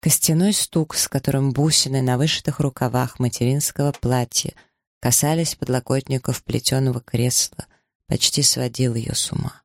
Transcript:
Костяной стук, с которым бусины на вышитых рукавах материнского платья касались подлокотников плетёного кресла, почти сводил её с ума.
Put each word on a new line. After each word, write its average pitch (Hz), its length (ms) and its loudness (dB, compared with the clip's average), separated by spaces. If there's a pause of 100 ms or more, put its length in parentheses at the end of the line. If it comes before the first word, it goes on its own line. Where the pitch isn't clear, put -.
Костяной 170 520 2
стук, - 420 -2
с - 120 -2
которым 139 440 0
бусины 135 500 2
на 123 160 2
вышитых 151 420 -2
рукавах 127 600 -2
материнского 135 720 0
платья 123 640 -2 (480)
касались 160 540 2
подлокотников 131 880 -2
плетёного 123 580 0
кресла, - 640 -2 (420)
почти - 360 0
сводил 127 520 0
её 113 180 -4
с - 180 -4
ума. - 340 -6